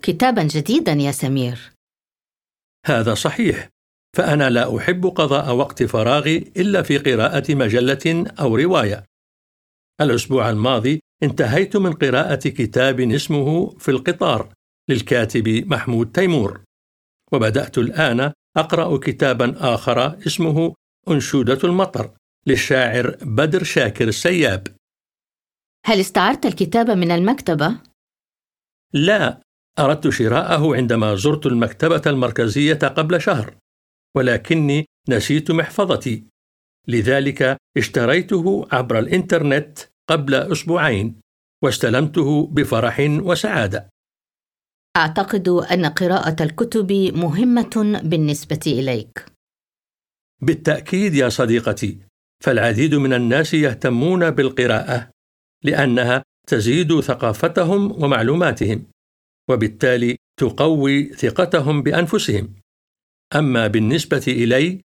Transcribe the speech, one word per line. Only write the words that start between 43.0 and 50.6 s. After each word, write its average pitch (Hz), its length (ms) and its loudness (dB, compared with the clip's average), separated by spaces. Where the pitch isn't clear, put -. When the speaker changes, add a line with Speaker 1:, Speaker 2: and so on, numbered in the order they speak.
Speaker 1:
أعتقد 175 520 0
أن 175 360 2
قراءة 165 580 0
الكتب 202 480 -2
مهمة 214 880 0
بالنسبة 156 640 -2
إليك. 127 580 -4
Speaker 2:
بالتأكيد 160 720 0